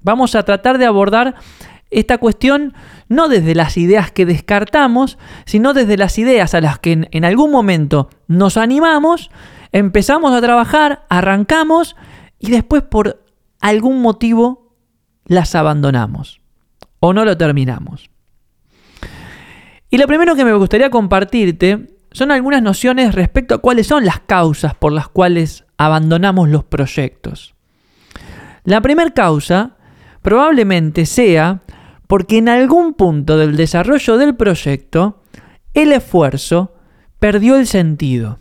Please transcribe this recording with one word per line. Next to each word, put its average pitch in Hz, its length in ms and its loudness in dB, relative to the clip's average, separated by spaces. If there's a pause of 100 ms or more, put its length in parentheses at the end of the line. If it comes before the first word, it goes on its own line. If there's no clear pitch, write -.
Vamos 233 340 -2
a 208 80 0
tratar 226 340 0
de 254 80 2
abordar 220 500 0 (540)
esta 233 300 -2
cuestión 269 540 0 (360)
no 311 180 2
desde 165 280 0
las 160 200 -2
ideas 175 360 0
que 180 160 0
descartamos, 233 920 -2 (280)
sino 240 280 0
desde 214 240 2
las 196 220 -2
ideas 226 340 2
a 170 80 2
las 147 180 -2
que 165 140 -2
en, 160 180 -2
en 160 140 -2
algún 262 260 2
momento 160 580 0 (180)
nos 185 280 0
animamos, 302 760 0 (420)
empezamos 208 600 0
a 240 100 2
trabajar, 247 680 0
arrancamos 302 880 0 (420)
y 226 120 -4
después 247 320 0
por 214 420 -4 (340)
algún 220 420 0
motivo 233 760 -2 (480)
las 175 300 0
abandonamos 139 800 -2 (680)
o 175 100 2
no 220 120 0
lo 196 100 0
terminamos. 143 760 -4 (1800)
Y 247 80 0
lo 277 80 4
primero 320 300 2
que 269 100 2
me 226 80 2
gustaría 208 380 2
compartirte 202 1040 -2 (140)
son 269 180 -4
algunas 269 320 0
nociones 233 540 0
respecto - 400 0
a - 20 -8
cuáles 240 300 0
son 277 180 0
las 175 140 -2
causas 165 560 -2
por 151 160 -2
las 151 160 -4
cuales 170 580 -2 (120)
abandonamos 160 720 0
los 151 140 0
proyectos. - 920 -8 (1120)
La 208 160 2
primer 302 340 0
causa 180 640 -2 (440)
probablemente 196 880 0
sea 180 540 0 (440)
porque 196 320 0
en 226 120 2
algún 285 440 2
punto 156 420 0
del 156 220 0
desarrollo 220 640 0
del 285 160 2
proyecto 175 880 -4 (500)
el 294 200 2
esfuerzo 170 840 -2 (420)
perdió 208 380 2
el 262 100 2
sentido. 139 760 -2